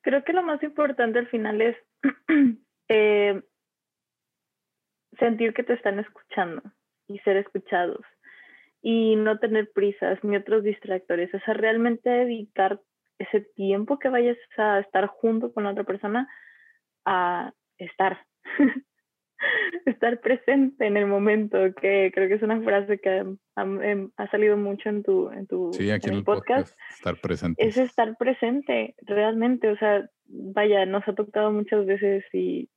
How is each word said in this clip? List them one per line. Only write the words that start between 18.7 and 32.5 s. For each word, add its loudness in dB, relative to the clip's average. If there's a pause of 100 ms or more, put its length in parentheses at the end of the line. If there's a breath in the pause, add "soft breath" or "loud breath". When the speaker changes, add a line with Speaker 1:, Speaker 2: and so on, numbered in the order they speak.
Speaker 1:
Estar -2
presente 2
en 2
el 2
momento, 2 (220)
que 2
creo 2
que 2
es -2
una 0
frase 0
que 0
ha, 0 (320)
ha, -2 (220)
em, -2
ha -8
salido 4
mucho -4
en -2
tu, 2
en -12
tu, -4
Speaker 2:
Sí, -2
aquí -2
Speaker 1:
en -2
Speaker 2:
en -2
Speaker 1:
el -2
Speaker 2:
el -8
Speaker 1:
podcast. 0
Speaker 2:
podcast, -20
estar -6
presentes. -2
Speaker 1:
Es 0
estar 0
presente, -2
realmente. 0
O 0
sea, 2 (160)
vaya, 0
nos -2
ha -2
tocado 0
muchas 0
veces 0
y -4